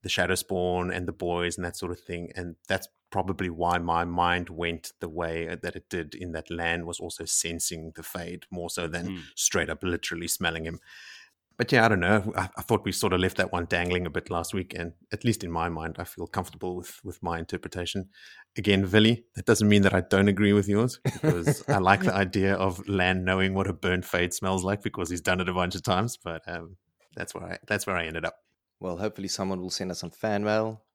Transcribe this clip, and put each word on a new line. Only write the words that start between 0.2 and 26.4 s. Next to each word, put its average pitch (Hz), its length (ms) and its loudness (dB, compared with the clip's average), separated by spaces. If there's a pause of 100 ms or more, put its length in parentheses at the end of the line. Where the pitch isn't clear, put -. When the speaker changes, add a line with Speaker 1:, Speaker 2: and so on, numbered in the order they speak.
Speaker 1:
and 90 140 -4
the 87 40 -6
boys 87 440 -2
and 87 80 -6
that 85 120 -6
sort 90 140 -6
of 87 80 -8
thing. 87 380 -10
And 87 180 -8 (140)
that's 95 180 -2 (240)
probably 95 400 -2
why 87 280 0
my 85 260 0
mind 87 440 0
went 85 520 -6
the 87 80 -6
way 82 520 -4
that 87 140 -6
it 87 160 -16
did, 80 240 -6
in 90 180 -10
that 80 200 -8
Lan 85 340 -4
was 85 140 -10
also 85 240 -10
sensing 82 720 -4
the 80 80 -14
Fade 87 440 -10
more 87 220 -8
so 87 160 -6
than 87 220 -6
Speaker 2:
Mm. 90 140 -8 (120)
Speaker 1:
straight - 360 -2
up 80 120 -6
literally 85 460 -4
smelling 80 380 -2
him. 85 120 -8 (800)
But 120 120 -2
yeah, 117 140 6
I 113 40 6
don't 101 120 4
know. 98 340 2
I, 92 220 -2
I 113 60 -8
thought 110 240 0
we 95 60 -2
sort 95 200 0
of 90 80 4
left 92 160 2
that 92 160 0
one 87 140 -2
dangling 87 400 0
a 82 40 -4
bit 85 200 -6
last 85 240 -4
week, 92 200 -4
and 85 200 -8 (180)
at 110 100 -8
least 110 220 2
in 87 80 -6
my 82 160 -2
mind, 80 300 -6
I 87 60 -6
feel 87 220 -10
comfortable 90 480 -6
with, - 300 -12
with - 180 -12
my 85 160 -2
interpretation. 90 680 -6 (480)
Again, 98 300 4
Vili, 110 400 6 (100)
that 98 80 -8
doesn't 107 240 6
mean 104 140 10
that 95 100 8
I 92 80 6
don't 98 280 6
agree 101 260 6
with 98 120 4
yours, 110 380 2
because 135 640 0
I - 80 4
like 95 280 6
the 107 100 2
Speaker 3:
<laughs> 98 120 4
Speaker 1:
idea 98 280 2
of 95 340 0
Lan 92 380 4
knowing 95 260 4
what 95 160 2
a 92 60 -2
burnt 92 320 0
Fade 87 260 0
smells 95 320 0
like, 101 180 0
because 92 280 -6
he's 90 100 -4
done 92 220 0
it 87 80 0
a 90 40 -4
bunch 90 200 0
of 90 80 -8
times. 101 340 0
But, 82 320 -10